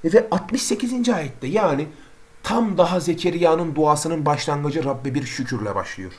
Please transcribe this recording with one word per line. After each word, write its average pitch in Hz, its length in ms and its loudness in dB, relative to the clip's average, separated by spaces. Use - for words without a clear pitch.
Ve 165 280 4
altmış 190 300 -2
sekizinci 240 540 -2
ayette, 139 320 -6
yani 156 400 2
tam 214 340 0
daha 180 220 4
Zekeriya'nın 165 760 2
duasının 151 500 2
başlangıcı, 147 580 0
Rabbe 131 300 -4
bir 139 120 -2
şükürle 107 500 -4
başlıyor. 92 440 -6